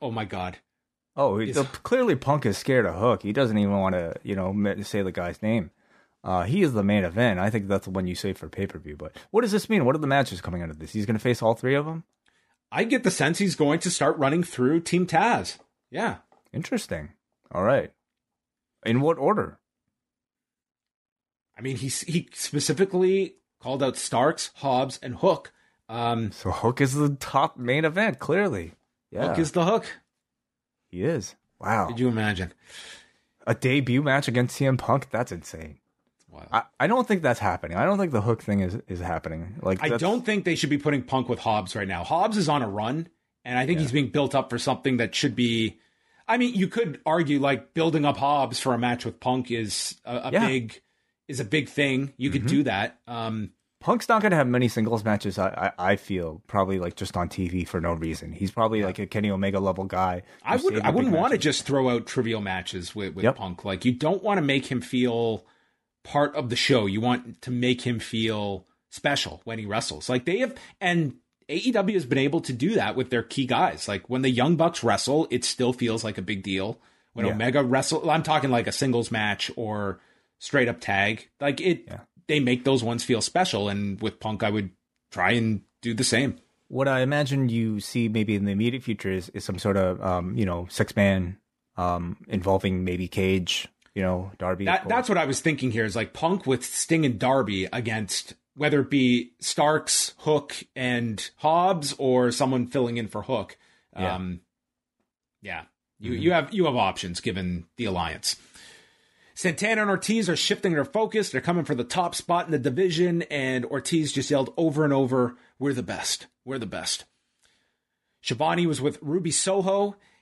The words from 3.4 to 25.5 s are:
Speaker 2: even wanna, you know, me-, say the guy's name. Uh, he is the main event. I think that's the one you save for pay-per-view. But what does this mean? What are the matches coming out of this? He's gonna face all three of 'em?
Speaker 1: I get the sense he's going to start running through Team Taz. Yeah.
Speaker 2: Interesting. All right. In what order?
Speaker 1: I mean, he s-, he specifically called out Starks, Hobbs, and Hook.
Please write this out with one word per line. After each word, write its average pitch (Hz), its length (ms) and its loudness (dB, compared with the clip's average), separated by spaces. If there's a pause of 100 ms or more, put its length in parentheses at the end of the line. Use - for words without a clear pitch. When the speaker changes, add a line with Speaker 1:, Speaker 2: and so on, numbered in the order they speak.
Speaker 2:
even 101 220 4
wanna, 90 340 0 (100)
you 107 120 -4
know, 95 180 -2
me-, 101 300 0
say 101 180 -2
the 92 100 -2
guy's 87 300 -6
name. 107 300 0 (520)
Uh, 92 180 0
he 143 220 2
is 143 100 4
the 107 100 2
main 101 200 4
event. 95 360 2
I 101 120 0
think 104 160 -2
that's 98 180 0
the 92 60 -8
one 92 160 -2
you 90 80 -4
save 95 240 -4
for 87 100 -12
pay-per-view. 87 480 -8
But 76 180 -14 (140)
what 208 120 2
does 233 100 2
this 208 180 0
mean? 202 160 4
What 131 100 6
are 156 40 -2
the 147 80 -2
matches 135 340 0
coming 87 220 -6
out 82 80 -8
of 76 80 -16
this? 80 120 -14
He's 107 140 -4
gonna 110 140 0
face 120 240 0
all 113 100 4
three 127 220 0
of 147 120 -2
'em? 160 160 -8 (680)
Speaker 1:
I 160 120 0
get 247 200 0
the 190 80 2
sense 160 260 0
he's 196 180 0
going 147 260 4
to 180 100 -2
start 151 260 2
running 151 240 2
through 147 380 2
Team 175 260 0
Taz. 175 540 2 (320)
Yeah. 165 240 -4 (360)
Speaker 2:
Interesting. 117 580 -6 (420)
All 90 100 -2
right. 107 300 2 (920)
In 117 180 2
what 151 180 2
order? 135 400 0 (2000)
Speaker 1:
I - 40 -18
mean, 131 160 -4
he 120 100 -6
s-, - 140 -6
he - 320 -4
specifically 185 1000 0 (260)
called 135 200 -4
out 127 160 0
Starks, 139 580 0
Hobbs, 131 460 0
and 123 140 -10
Hook. - 360 0 (360)